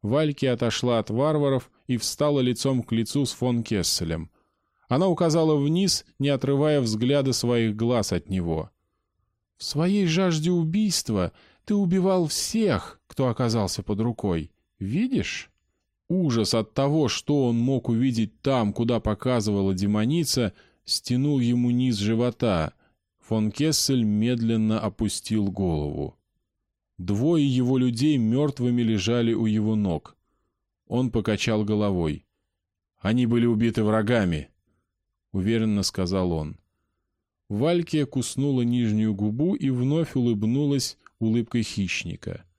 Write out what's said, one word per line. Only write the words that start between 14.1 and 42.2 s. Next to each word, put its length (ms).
Видишь? 720
Ужас 440
от 220
того, 340
что 400
он 80
мог 320
увидеть 540
там, 320
куда 260
показывала 720
демоница, 800
стянул 560
ему 300
низ 260
живота. 800
Фон 300
Кессель 520
медленно 760
опустил 720
голову. 680
Двое 480
его 320
людей 400
мёртвыми 640
лежали 500
у 140
его 280
ног. 440
Он 240
покачал 540
головой. 640
«Они 240
были 220
убиты 360
врагами», 680
уверенно 500
сказал 500
он. 260
Вальке 580
куснула 560
нижнюю 520
губу 400
и 160
вновь 440
улыбнулась 840
улыбкой 440
хищника. 840